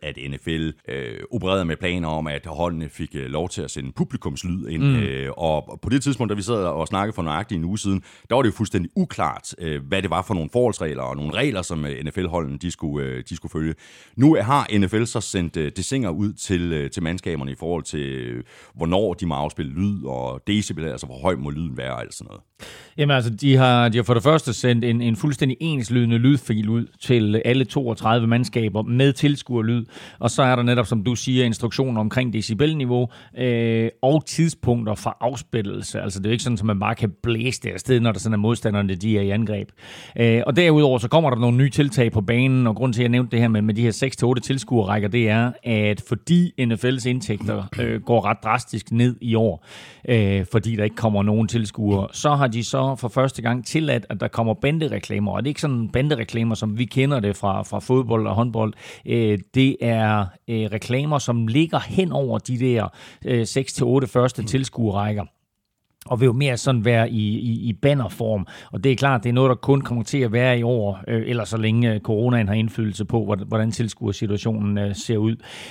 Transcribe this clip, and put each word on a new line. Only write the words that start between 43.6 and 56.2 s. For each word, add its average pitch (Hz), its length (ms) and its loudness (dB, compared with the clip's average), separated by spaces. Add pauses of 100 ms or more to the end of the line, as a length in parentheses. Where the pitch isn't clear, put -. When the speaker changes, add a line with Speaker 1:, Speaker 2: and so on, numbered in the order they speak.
Speaker 2:
med 107 120 2
de 110 80 0
her 117 80 4
seks 131 260 -2
til 120 100 0
otte 123 160 2
tilskuerrækker, 107 640 0
det 113 200 2
er, 117 240 2 (120)
at 107 440 0
fordi 175 440 2 (120)
N 117 120 0
F - 80 -4
L's 127 240 0
indtægter, 107 560 -4 (160)
øh, 113 220 -2
går 113 220 4
ret 101 200 0
drastisk 113 480 -2
ned 120 280 4
i 117 140 -2
år, 110 320 0 (420)
øh, 98 440 4
fordi 113 240 0
der 104 80 0
ikke 107 120 -2
kommer 104 260 2
nogen 107 260 2
tilskuere, 101 640 0
så 147 220 0
har 139 120 2
de 113 180 -2
så 135 320 -2
for 120 120 -6
første 131 340 -2
gang 117 240 -2
tilladt, 143 440 0
at 101 100 -6
der 117 80 -2
kommer 113 260 0
bandereklamer. 107 760 -2
Og 95 100 -2
det 120 40 -2
er 147 40 -2
ikke 147 100 -8
sådan 120 280 -2
bandereklamer, 117 680 0